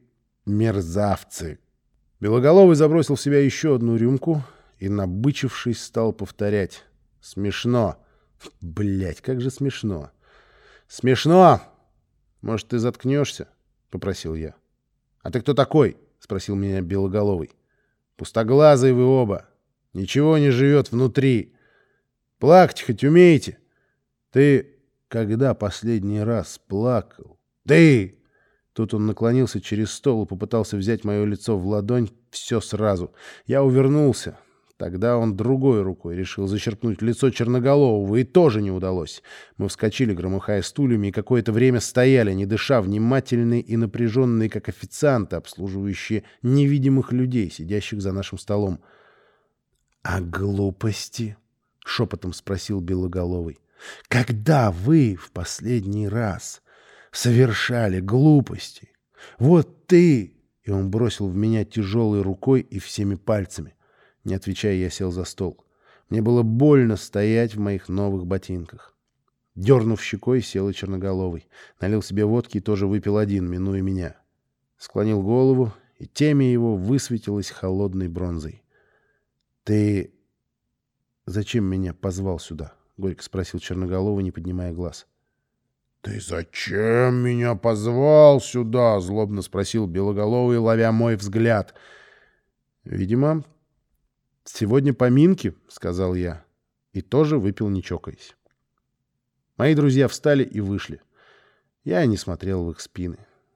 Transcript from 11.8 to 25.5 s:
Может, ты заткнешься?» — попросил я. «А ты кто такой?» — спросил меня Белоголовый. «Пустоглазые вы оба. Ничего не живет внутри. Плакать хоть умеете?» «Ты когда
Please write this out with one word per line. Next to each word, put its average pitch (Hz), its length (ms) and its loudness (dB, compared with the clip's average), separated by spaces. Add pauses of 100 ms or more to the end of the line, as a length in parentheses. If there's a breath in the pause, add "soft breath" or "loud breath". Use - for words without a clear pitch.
Может, 107 260 -6
ты 123 100 -4
заткнешься?» — 123 720 -2 (420)
попросил 90 460 -8
я. 78 180 -10 (720)
«А 104 80 -8
ты 120 100 -2
кто 143 140 -2
такой?» — 135 420 2 (220)
спросил 101 340 -8
меня 98 280 -2
Белоголовый. 98 680 -2 (680)
«Пустоглазые 131 760 4
вы 123 100 2
оба. 127 440 2 (460)
Ничего 147 440 2
не 143 140 4
живет 139 400 4
внутри. 123 640 0 (840)
Плакать 170 460 6
хоть 117 200 -4
умеете?» 165 540 6 (720)
«Ты 139 460 4 (320)
когда 113 480 -2